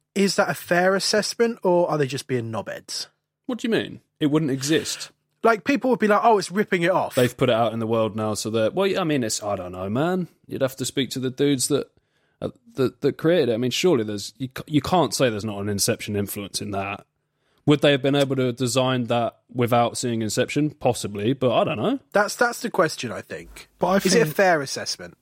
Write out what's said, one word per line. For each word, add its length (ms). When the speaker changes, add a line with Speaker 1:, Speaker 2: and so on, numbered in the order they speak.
Speaker 1:
is 220
that 140
a 40
fair 420
assessment, 680
or 260
are 80
they 100
just 200
being 240
knobheads? 560
Speaker 2:
What 140
do 80
you 40
mean? 300
It 80
wouldn't 240
exist? 600
Speaker 1:
Like, 200
people 280
would 80
be 80
like, 160
"Oh, 160
it's 120
ripping 300
it 100
off." 240
Speaker 2:
They've 200
put 140
it 60
out 180
in 60
the 80
world 280
now, 180
so 160
that, 240
well, 260
I 40
mean, 200
it's, 180
I 140
don't 160
know, 180
man. 380
You'd 160
have 140
to 80
speak 260
to 80
the 100
dudes 400
that, 200
uh, 80
that, 280
that 160
created 320
it. 40
I 40
mean, 140
surely 320
there's, 340
you, 180
c-, 120
you 140
can't 320
say 160
there's 160
not 140
an 100
Inception 460
influence 460
in 100
that. 340
Would 140
they 100
have 120
been 120
able 200
to 160
design 540
that 320
without 460
seeing 240
Inception? 500
Possibly, 640
but 220
I 80
don't 140
know. 220
Speaker 1:
That's, 220
that's 260
the 100
question, 400
I 100
think. 480
Speaker 3:
But 80
I 100
Speaker 1:
Is 180
it 60
a 40
Speaker 3:
think, 100
Speaker 1:
fair 260
assessment? 600